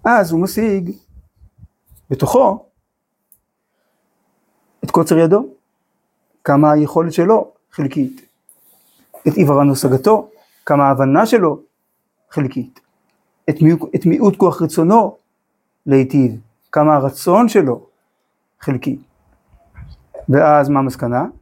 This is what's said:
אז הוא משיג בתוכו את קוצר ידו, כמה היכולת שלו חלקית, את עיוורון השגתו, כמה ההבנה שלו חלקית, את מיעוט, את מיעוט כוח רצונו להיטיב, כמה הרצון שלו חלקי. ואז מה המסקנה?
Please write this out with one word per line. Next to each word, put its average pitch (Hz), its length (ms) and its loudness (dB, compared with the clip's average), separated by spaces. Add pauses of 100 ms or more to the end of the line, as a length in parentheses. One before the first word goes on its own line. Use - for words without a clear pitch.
אז 214 280 2
הוא 165 80 0
משיג 196 500 -4 (1200)
בתוכו 214 540 0 (2250)
את - 60 -12
קוצר 165 280 2
ידו, 190 280 2 (960)
כמה 147 280 4
היכולת 156 400 -2
שלו 196 400 0 (180)
חלקית, 139 580 -8 (1000)
את 147 80 0
עיוורון 143 340 2
השגתו, 135 580 0 (380)
כמה 143 220 2
ההבנה 139 380 2
שלו 190 340 0 (680)
חלקית, 131 500 -8 (680)
את 156 120 -2
מיעוט, 160 320 2
את 160 120 -4
מיעוט 196 300 0
כוח 175 260 0
רצונו 180 540 0 (720)
להיטיב, 131 540 0 (320)
כמה 151 220 2
הרצון 175 540 0
שלו 143 380 -2 (720)
חלקי. 131 380 -6 (1300)
ואז 147 400 2
מה 143 100 0
המסקנה? 127 460 -4 (180)